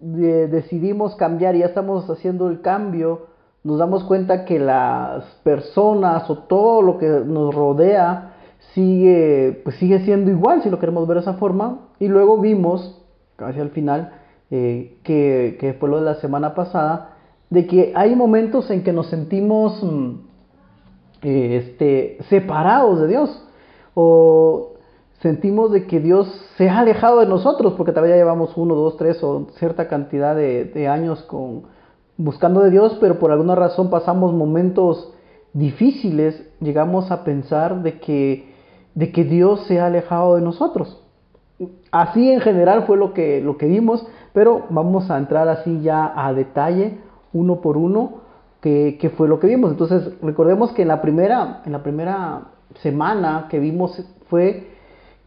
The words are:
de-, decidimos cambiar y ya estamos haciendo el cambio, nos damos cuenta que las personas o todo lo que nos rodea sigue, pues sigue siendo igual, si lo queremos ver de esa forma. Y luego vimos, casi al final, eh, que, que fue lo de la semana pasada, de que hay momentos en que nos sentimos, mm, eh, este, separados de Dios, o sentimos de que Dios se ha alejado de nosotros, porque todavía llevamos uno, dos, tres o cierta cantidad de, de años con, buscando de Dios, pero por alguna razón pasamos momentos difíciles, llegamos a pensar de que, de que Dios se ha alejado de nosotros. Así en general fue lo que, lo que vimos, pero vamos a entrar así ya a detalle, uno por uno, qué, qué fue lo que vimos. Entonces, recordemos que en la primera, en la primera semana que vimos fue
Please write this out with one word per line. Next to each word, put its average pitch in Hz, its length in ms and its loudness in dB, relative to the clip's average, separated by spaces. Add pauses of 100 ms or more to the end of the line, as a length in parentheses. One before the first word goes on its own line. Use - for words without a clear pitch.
de-, 165 460 0
decidimos 180 680 -4
cambiar 175 400 -2
y 170 40 2
ya 175 80 2
estamos 190 420 -6
haciendo 180 400 -4
el 170 100 -6
cambio, 170 720 -4 (340)
nos 151 140 -2
damos 185 280 0
cuenta 185 400 -2
que 170 120 -2
las 127 680 -2 (200)
personas 175 840 0
o 156 100 -6
todo 214 420 2
lo 185 160 2
que 170 100 -2
nos 147 460 0
rodea 170 800 0 (400)
sigue, 175 880 4
pues 143 140 -8
sigue 185 280 2
siendo 202 260 2
igual, 226 320 2
si 214 60 -2
lo 180 100 -2
queremos 165 280 -2
ver 170 100 0
de 175 40 0
esa 185 120 -6
forma. 202 560 -4 (100)
Y 202 80 -2
luego 202 300 4
vimos, 185 640 -2 (340)
casi 131 240 -10
al 147 120 -8
final, 151 420 -4 (360)
eh, 123 540 -4
que, 135 560 0
que 135 140 -4
fue 143 160 -4
lo 147 100 -2
de 156 60 -2
la 151 100 -2
semana 151 400 -6
pasada, 170 600 -6 (320)
de 175 180 0
que 180 280 2
hay 214 200 2
momentos 226 560 0
en 185 120 -2
que 185 100 0
nos 160 140 -4
sentimos, 202 760 -2
mm, 143 280 -4 (1120)
eh, 131 340 0
este, 131 600 -2 (120)
separados 190 720 2
de 156 60 2
Dios, 254 360 -2 (500)
o 160 800 6 (460)
sentimos 202 540 0
de 190 120 0
que 170 140 -2
Dios 180 280 2 (300)
se 185 120 4
ha 196 100 2
alejado 233 400 4
de 220 60 6
nosotros, 190 500 2
porque 170 160 -2
todavía 165 240 4
llevamos 165 400 2
uno, 170 200 0
dos, 156 200 0
tres 165 260 -2
o 143 260 -4 (100)
cierta 165 320 -4
cantidad 143 440 -2
de, 135 300 -2
de 147 240 -6
años 156 360 -4
con, 131 400 -12 (560)
buscando 175 400 0
de 196 100 6
Dios, 208 300 4
pero 175 180 2
por 160 140 2
alguna 165 240 2
razón 180 340 0
pasamos 175 440 0
momentos 170 800 0 (400)
difíciles, 156 920 -2 (140)
llegamos 170 520 -2
a 175 120 -6
pensar 160 580 -4
de 160 180 -6
que, 139 540 -4 (400)
de 156 200 -4
que 170 100 2
Dios 180 440 2
se 180 120 0
ha 180 60 0
alejado 175 500 2
de 175 60 2
nosotros. 185 600 -4 (920)
Así 170 380 2
en 262 120 4
general 196 420 4
fue 202 140 2
lo 190 160 0
que, 147 260 0
lo 143 180 -4
que 147 100 -2
vimos, 226 380 0 (280)
pero 220 360 4
vamos 180 400 -2
a 151 80 -2
entrar 156 300 0
así 160 340 -2
ya 156 320 0
a 139 200 -4
detalle, 165 640 -2 (340)
uno 175 300 0
por 151 160 0
uno, 196 420 -2 (400)
qué, 147 400 0
qué 160 100 -2
fue 156 200 0
lo 151 100 2
que 180 80 2
vimos. 233 240 2
Entonces, 170 400 -2 (100)
recordemos 170 520 0
que - 80 0
en 170 80 0
la 156 120 -2
primera, 190 640 -2
en 156 60 -10
la 143 120 -10
primera 170 640 -8 (320)
semana 160 680 -4
que 156 100 -4
vimos 175 380 -4 (300)
fue 180 400 0 (600)